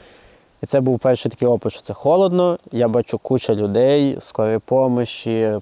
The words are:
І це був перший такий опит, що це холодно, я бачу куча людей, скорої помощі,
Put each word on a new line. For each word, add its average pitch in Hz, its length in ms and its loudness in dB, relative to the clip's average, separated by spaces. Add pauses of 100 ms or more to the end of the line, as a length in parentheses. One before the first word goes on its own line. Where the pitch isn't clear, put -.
(640)
І - 40 -10
це 139 140 0
був 127 180 0
перший 127 320 0
такий 123 180 -2
опит, 113 240 0
що - 100 -16
це 101 120 -12
холодно, 180 640 2 (140)
я 117 160 0
бачу 113 300 -2
куча 120 360 -2
людей, 123 680 2
скорої 110 380 -2
помощі, 120 1040 -2